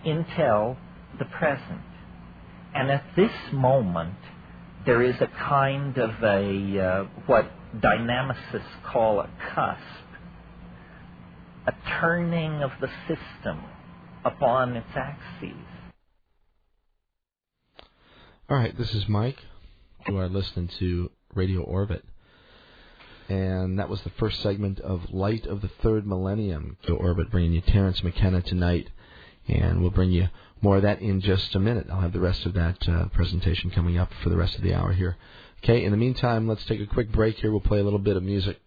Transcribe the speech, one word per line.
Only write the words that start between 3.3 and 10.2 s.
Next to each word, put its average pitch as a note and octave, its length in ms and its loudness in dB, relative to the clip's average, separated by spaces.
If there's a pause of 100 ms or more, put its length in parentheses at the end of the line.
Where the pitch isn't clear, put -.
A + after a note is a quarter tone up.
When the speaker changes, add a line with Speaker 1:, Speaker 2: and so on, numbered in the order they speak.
Speaker 1:
moment, G#2+ 640 2 (680)
there A#2+ 160 6
is B2 180 4
a B2+ 80 2
kind C#3 720 0
of A2+ 140 0 (120)
a, G2 560 2
uh, F#2+ 240 0 (220)
what A#2 260 4 (280)
dynamicists A#2 1040 -2
call A2 360 2
a - 80 -6 (260)
cusp, G2 260 -2 (1800)